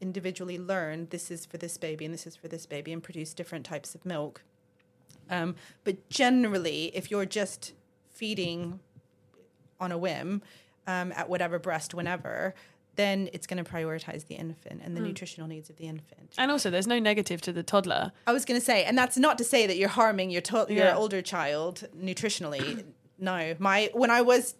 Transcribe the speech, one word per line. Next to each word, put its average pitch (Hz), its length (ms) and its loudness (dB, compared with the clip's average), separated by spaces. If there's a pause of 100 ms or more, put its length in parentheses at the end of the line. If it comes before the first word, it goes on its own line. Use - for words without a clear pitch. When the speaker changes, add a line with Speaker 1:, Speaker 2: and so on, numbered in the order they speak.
Speaker 1:
individually 185 580 -6
learn, 170 520 -4
"This 175 200 -10
is 170 140 -12
for - 120 -14
this 170 200 -10
baby 156 260 -6
and 160 100 -8
this 165 140 -12
is 165 80 -18
for 165 140 -16
this 160 160 -12
baby," 151 260 -10
and 165 100 -8
produce 160 320 -12
different 165 320 -10
types 151 300 -10
of 175 100 -14
milk. 151 380 -6 (840)
Um, 175 260 -2 (300)
but 196 240 -4
generally, 196 840 2
if - 160 -6
you're 202 160 0
just 196 460 -4 (400)
feeding 180 680 -6 (1000)
on 180 140 -4
a 170 40 -4
whim, 175 440 -4 (460)
um, 180 260 -2
at 170 160 -6
whatever 175 280 0
breast, 165 360 -4
whenever, 175 600 -4 (440)
then 196 340 0
it's - 160 -12
gonna 180 160 -4
prioritize 160 640 -8
the - 80 -14
infant - 480 -12
and 175 140 -8
the 165 40 -4
Speaker 2:
Mm. 170 60 -4
Speaker 1:
nutritional 170 400 -10
needs 156 220 -14
of 156 80 -20
the 160 100 -12
infant. - 500 -16
Speaker 2:
And 262 140 4
also, 277 180 2
there's 180 180 2
no 240 120 6
negative 208 440 4
to 180 100 -4
the 170 100 -4
toddler. 190 480 2 (160)
Speaker 1:
I 240 60 6
was 262 100 2
gonna 247 160 2
say, 226 240 6
and 220 140 2
that's 254 180 4
not 285 220 6
to 233 80 -2
say 226 220 6
that 180 100 2
you're 196 100 4
harming 202 440 4
your 175 100 0
to-, 220 260 0
your 196 200 6
Speaker 2:
Yeah. 175 100 6
Speaker 1:
older 202 240 0
child 165 640 -4 (100)
nutritionally. 175 920 -4
<clears throat> - 40 -20 (260)
No, 175 380 -2
my, 196 360 4
when 247 180 4
I 240 100 8
was, 240 380 6